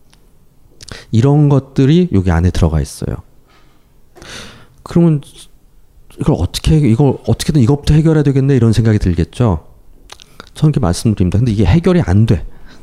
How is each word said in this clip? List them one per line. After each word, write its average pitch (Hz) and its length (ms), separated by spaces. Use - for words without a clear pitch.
이런 143 380
것들이 139 640
여기 95 180
안에 85 200
들어가 78 300
있어요. - 360
그러면 165 380
이걸 123 200
어떻게, 151 400
이걸 131 480
어떻게든 147 340
이것부터 143 340
해결해야 156 280
되겠네, 135 340
이런 113 160
생각이 113 260
들겠죠. 87 680
저는 156 160
이렇게 135 100
말씀드립니다. 90 580
근데 120 140
이게 101 140
해결이 170 340
안 101 240
돼. 113 220